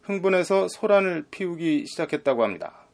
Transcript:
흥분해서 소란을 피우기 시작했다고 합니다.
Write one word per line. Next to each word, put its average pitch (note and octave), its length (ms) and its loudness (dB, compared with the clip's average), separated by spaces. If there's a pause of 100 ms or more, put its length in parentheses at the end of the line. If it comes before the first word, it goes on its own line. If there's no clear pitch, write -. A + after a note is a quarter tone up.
흥분해서 F#3+ 640 2
소란을 F#3+ 600 2
피우기 E3 560 -2
시작했다고 C#3+ 580 -2
합니다. F#2+ 500 -6